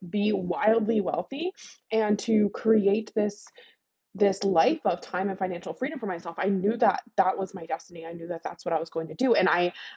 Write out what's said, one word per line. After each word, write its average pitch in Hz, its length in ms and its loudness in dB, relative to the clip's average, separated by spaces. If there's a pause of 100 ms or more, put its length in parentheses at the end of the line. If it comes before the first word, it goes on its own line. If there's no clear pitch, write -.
be 208 240 0
wildly 208 680 2
wealthy, 190 520 -4 (400)
and 214 260 2
to 214 300 2
create 214 640 2
this, 208 300 -2 (720)
this 190 260 2
life 190 420 4
of 180 160 0
time 196 300 -4
and 190 80 -6
financial 175 360 -6
freedom 294 260 -6
for - 60 -6
myself. 170 340 -6
I 185 80 0
knew 196 300 0
that 208 240 2 (140)
that 185 220 2
was 190 160 -6
my 170 120 -10
destiny. 165 380 -8
I 170 100 -10
knew 170 120 -10
that 170 160 -6
that's - 220 -10
what 170 100 -2
I 156 60 2
was 165 100 -6
going 165 160 -4
to 156 80 -10
do. 254 200 4
And 180 140 4
I, 175 240 2 (240)